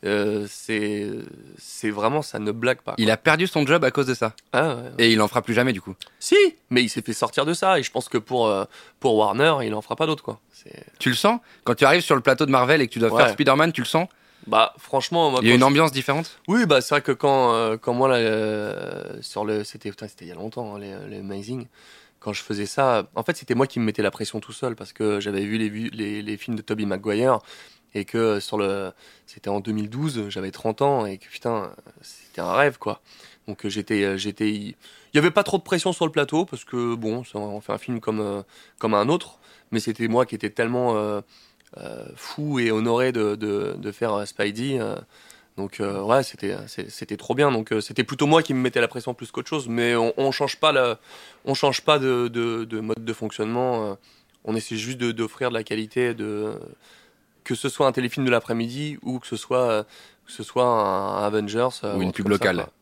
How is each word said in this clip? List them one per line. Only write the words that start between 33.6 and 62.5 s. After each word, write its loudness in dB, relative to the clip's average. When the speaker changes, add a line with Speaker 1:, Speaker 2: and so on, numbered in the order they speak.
Speaker 1:
euh, -4
j'étais, 0
euh, 0
j'étais, -2
il -8
y 6
avait 6
pas 4
trop 0
de -2
pression 0
sur 0
le -2
plateau 0
parce -14
que, -2
bon, -4
ça, -10
on -8
fait -4
un -4
film -6
comme, -4
euh, -4
comme 2
un 4
autre, -2
mais 0
c'était -4
moi 4
qui -10
étais -6
tellement, 0
euh, -4
euh, -14
fou -6
et 4
honoré 2
de, 0
de, -2
de -8
faire, -2
euh, -4
Spidey, -2
euh, -4
donc, -10
euh, -4
ouais, 4
c'était, -6
c'est-, -12
c'était -10
trop -4
bien. 4
Donc, -2
euh, 0
c'était -4
plutôt 0
moi 6
qui -4
me 0
mettais 0
la 2
pression -8
plus -14
qu'autre -8
chose, -6
mais 2
on, 2
on 2
change -2
pas 2
la, 2
on 0
change 2
pas 4
de, 2
de, -2
de -6
mode -4
de -4
fonctionnement, -2
euh, -8
on -4
essaie -4
juste -6
de, -2
d'offrir -4
de -6
la -4
qualité, -2
de, -6
que -4
ce -4
soit 2
un 4
téléfilm -2
de 4
l'après-midi -2
ou -6
que -18
ce -6
soit, 0
euh, 0
que -20
ce -12
soit 0
un, 0
un -2
Avengers, 0
euh, -4
Speaker 2:
Ou -2
Speaker 1:
ou 0
Speaker 2:
une 0
Speaker 1:
un -4
truc -6
Speaker 2:
pub 2
Speaker 1:
comme -
ça, 4